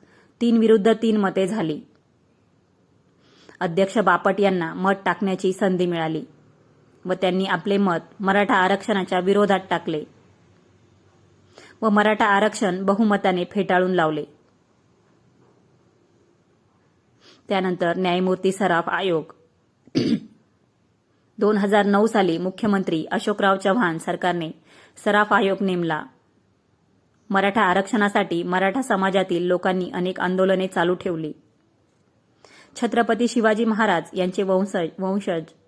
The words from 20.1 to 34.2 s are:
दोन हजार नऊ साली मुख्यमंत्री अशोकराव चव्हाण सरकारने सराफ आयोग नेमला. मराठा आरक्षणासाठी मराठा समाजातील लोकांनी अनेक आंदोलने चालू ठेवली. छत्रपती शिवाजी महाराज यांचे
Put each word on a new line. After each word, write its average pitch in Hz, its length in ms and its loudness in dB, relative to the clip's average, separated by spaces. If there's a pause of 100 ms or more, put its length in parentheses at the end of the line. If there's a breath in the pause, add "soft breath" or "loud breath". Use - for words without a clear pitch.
दोन 208 200 2
हजार 202 280 2
नऊ 202 220 4
साली 190 300 0
मुख्यमंत्री 185 720 -2
अशोकराव 196 460 0
चव्हाण 180 400 0
सरकारने 175 520 -4 (480 soft breath)
सराफ 208 360 0
आयोग 196 280 2
नेमला. 175 420 -2 (1300)
मराठा 196 320 0
आरक्षणासाठी 196 840 0
मराठा 185 380 0
समाजातील 190 640 0
लोकांनी 180 460 0
अनेक 185 260 -4
आंदोलने 185 480 0
चालू 180 280 0
ठेवली. 165 360 -6 (1400 loud breath)
छत्रपती 233 520 0
शिवाजी 220 380 0
महाराज 208 480 0
यांचे 185 300 -2